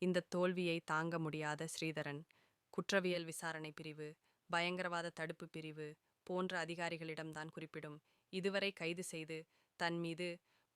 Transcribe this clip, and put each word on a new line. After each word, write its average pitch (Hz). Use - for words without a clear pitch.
இந்த 180
தோல்வியை 180
தாங்க 165
முடியாத 151
ஸ்ரீதரன் 156
குற்றவியல் 180
விசாரணை 160
பிரிவு, 151
பயங்கரவாத 175
தடுப்பு 165
பிரிவு 156
போன்ற 185
அதிகாரிகளிடம்தான் 160
குறிப்பிடும் 156
இதுவரை 196
கைது 175
செய்து 160
தன் 170
மீது 170